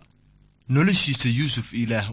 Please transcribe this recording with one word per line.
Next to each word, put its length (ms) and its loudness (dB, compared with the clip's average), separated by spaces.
noloshiisa 640 2
Yuusuf 440 -2
Ilaah 400 -2